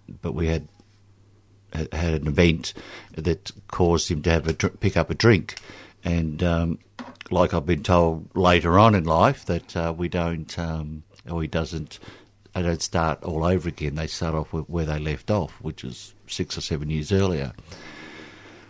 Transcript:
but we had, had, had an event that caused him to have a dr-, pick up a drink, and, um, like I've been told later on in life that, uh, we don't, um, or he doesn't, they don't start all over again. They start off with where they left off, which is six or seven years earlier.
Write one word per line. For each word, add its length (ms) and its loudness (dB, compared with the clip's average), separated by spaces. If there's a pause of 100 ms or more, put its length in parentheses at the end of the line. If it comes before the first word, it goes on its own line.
(200)
but 120 -6
we 160 -2
had, 180 -2 (1040)
had, 220 -6
had 200 0
an 120 -2
event 480 4 (400)
that 380 -4 (160)
caused 420 2
him 120 0
to 80 2
have 180 2
a 40 0
dr-, 280 -4
pick 160 0
up 140 2
a 40 -2
drink, 460 4 (440)
and, 380 -2
um, 360 0 (520)
like 220 4
I've 140 0
been 160 0
told 520 2
later 440 6
on 160 8
in 100 2
life 400 4
that, 320 -4
uh, 200 -2
we 120 -4
don't, 500 -4
um, 440 -6 (280)
or 120 -4
he 60 -2
doesn't, 500 -4 (560)
they 80 -2
don't 200 0
start 400 0
all 220 -2
over 240 2
again. 280 -6
They 100 -4
start 280 -4
off 180 -4
with 180 -6
where 160 -2
they 120 -4
left 320 -6
off, 300 0
which 240 -10
is 300 -14 (120)
six 300 -6
or 60 -8
seven 280 -4
years 220 -2
earlier. 400 0 (1160)